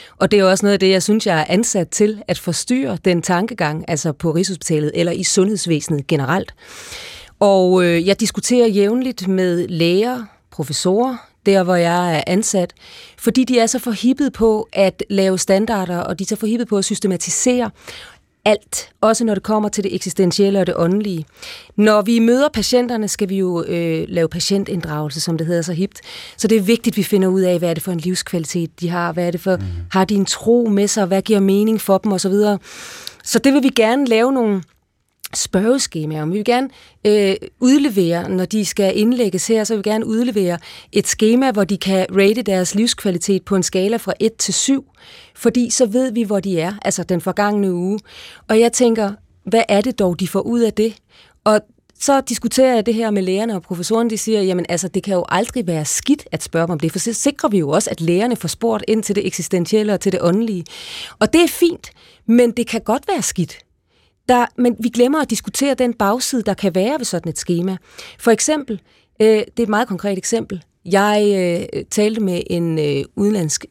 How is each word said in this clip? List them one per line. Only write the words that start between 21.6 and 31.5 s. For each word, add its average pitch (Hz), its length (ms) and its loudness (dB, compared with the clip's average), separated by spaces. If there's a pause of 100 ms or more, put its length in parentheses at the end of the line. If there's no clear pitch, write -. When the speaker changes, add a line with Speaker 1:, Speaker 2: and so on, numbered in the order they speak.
Speaker 1:
Når 208 260 4
vi 233 180 2
møder 247 340 4
patienterne, 233 540 0
skal 196 220 -4
vi 196 80 -2
jo, 180 260 0
øh, 165 440 -2
lave 170 220 0
patientinddragelse, 160 920 -4
som 165 160 -2
det 160 100 -4
hedder 170 140 0
så 170 120 -4
hipt. 180 280 -4 (360)
Så 220 100 0
det 220 100 4
er 208 40 2
vigtigt, 220 360 2
vi 196 60 2
finder 190 240 2
ud 190 140 2
af, 180 180 2
hvad 170 100 0
er 165 40 0
det 160 100 -6
for 190 80 -6
en 170 80 -4
livskvalitet, 170 800 -4
de 175 100 -4
har, 175 220 -2
hvad 175 160 -2
er 175 40 -2
det 170 100 -4
for, 185 140 0
Speaker 2:
Mhm. - 100 -4 (260)
Speaker 1:
har 185 140 2
de 208 100 0
en 196 100 2
tro 233 460 2
med 202 160 2
sig, 202 180 0
hvad 190 160 0
giver 202 180 2
mening 202 420 2